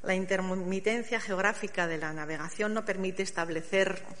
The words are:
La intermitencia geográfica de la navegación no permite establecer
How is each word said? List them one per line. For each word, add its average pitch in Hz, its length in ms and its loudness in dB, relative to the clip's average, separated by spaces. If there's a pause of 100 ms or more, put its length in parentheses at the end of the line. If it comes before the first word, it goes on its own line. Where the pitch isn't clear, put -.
La 190 120 2
intermitencia 190 1040 0
geográfica 196 680 0
de 165 120 0
la 156 140 -2
navegación 156 640 -2
no 220 100 0
permite 190 380 -2
establecer 180 800 0 (160)